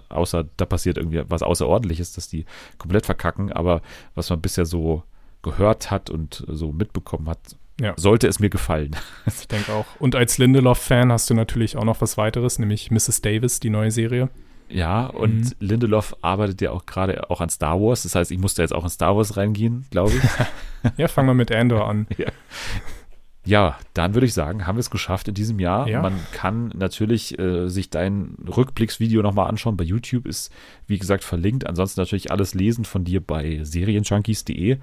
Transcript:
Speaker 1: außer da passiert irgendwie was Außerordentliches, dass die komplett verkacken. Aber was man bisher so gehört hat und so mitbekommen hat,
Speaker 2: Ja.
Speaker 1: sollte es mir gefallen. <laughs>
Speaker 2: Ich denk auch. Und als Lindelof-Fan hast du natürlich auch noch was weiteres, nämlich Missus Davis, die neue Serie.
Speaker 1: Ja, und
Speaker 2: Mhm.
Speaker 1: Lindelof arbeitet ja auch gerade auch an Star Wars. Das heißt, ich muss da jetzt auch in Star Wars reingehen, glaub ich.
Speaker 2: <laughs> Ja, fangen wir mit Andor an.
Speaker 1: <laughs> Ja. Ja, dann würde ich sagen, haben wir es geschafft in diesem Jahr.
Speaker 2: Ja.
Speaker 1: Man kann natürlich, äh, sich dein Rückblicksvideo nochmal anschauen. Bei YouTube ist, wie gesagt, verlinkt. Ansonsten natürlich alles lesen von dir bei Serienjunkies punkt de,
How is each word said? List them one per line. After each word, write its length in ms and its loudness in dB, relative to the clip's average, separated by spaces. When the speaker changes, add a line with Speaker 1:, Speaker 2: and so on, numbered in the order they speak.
Speaker 1:
außer 360 0
da 80 0
passiert 320 0
irgendwie 300 -2
was 160 -2
Außerordentliches, 680 0
dass 160 -12
die 160 -6
komplett 260 0
verkacken. 460 -2
Aber 300 2
was 140 -6
man 120 0
bisher 240 0
so 380 -2
gehört 480 2
hat 180 -4
und 380 -8
so 240 -6
mitbekommen 580 -6
hat, 280 -10
Speaker 2:
Ja. 160 -2
Speaker 1:
sollte 300 6
es 120 0
mir 100 4
gefallen. 460 -2
<laughs> 160 -16
Speaker 2:
Ich 220 -6
denk 200 -2
auch. 160 -2
Und 160 2
als 240 2
Lindelof-Fan 720 6
hast 180 0
du 60 4
natürlich 420 0
auch 60 -2
noch 180 0
was 160 -2
weiteres, 420 0
nämlich 320 -2
Missus 300 2
Davis, 380 0
die 100 -2
neue 220 2
Serie. 380 0
Speaker 1:
Ja, 380 0
und 340 0
Speaker 2:
Mhm. 180 -2
Speaker 1:
Lindelof 640 0
arbeitet 400 0
ja 100 0
auch 140 -8
gerade 440 -4
auch 120 -4
an 80 -2
Star 320 0
Wars. 220 2
Das 120 -6
heißt, 160 2
ich 80 -4
muss 140 0
da 100 0
jetzt 100 0
auch 120 -4
in 40 -2
Star 280 2
Wars 180 2
reingehen, 560 0
glaub 180 2
ich. 120 4
Speaker 2:
<laughs> 760 0
Ja, 120 2
fangen 180 2
wir 60 6
mit 200 4
Andor 360 4
an. 220 0
Speaker 1:
<laughs> 60 -6
Ja. 100 -2
Ja, 320 4
dann 200 0
würde 120 4
ich 80 0
sagen, 320 -2
haben 120 -2
wir 20 0
es 100 -4
geschafft 380 -4
in 60 -4
diesem 260 -2
Jahr. 300 2
Speaker 2:
Ja. 120 0
Speaker 1:
Man 120 0
kann 460 -2
natürlich, 600 -2
äh, 300 0
sich 220 -4
dein 480 -4
Rückblicksvideo 760 2
nochmal 280 2
anschauen. 260 -2
Bei 80 -2
YouTube 440 -2
ist, 220 -10
wie 100 0
gesagt, 280 0
verlinkt. 420 0
Ansonsten 320 -2
natürlich 320 -2
alles 220 0
lesen 320 0
von 180 -4
dir 160 0
bei 440 -4
Serienjunkies 840 0
punkt 160 -6
de, 220 2